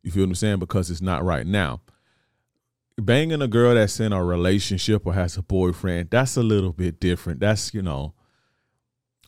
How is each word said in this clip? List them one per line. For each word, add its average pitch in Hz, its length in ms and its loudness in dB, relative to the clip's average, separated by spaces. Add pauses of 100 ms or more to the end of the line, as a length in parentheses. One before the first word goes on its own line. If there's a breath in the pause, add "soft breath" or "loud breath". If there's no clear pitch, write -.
You 85 80 -8
feel 98 120 2
what 95 60 2
I'm 90 60 -2
saying? 101 240 0
Because 87 300 -2
it's 85 120 -8
not 87 220 -2
right. 76 220 -2
Now, 87 360 -2 (1160)
banging 147 440 2
a 135 60 0
girl 120 280 6
that's 107 240 2
in 110 120 0
a 95 120 0
relationship 92 800 0
or 90 80 -2
has 90 240 -2
a 92 60 -6
boyfriend, 90 680 -2
that's 127 260 0
a 123 80 2
little 98 300 2
bit 90 260 -4
different. 87 400 -2
That's, 104 340 0
you 107 80 -4
know, 76 340 -6 (1120)